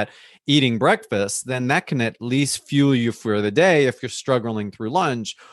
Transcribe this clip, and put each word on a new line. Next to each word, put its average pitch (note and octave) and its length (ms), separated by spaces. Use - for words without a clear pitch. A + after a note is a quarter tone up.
at G#2 80
eating C3+ 320
breakfast, A#2+ 680
then B2+ 220
that E3 180
can C#3 140
at A2+ 200
least C3+ 460
fuel C#3 260
you A#2 180
for G#2 300
the G#2 80
day D3+ 380
if A#2+ 160
you're B2 80
struggling A2 580
through A2 220
lunch. C#3 440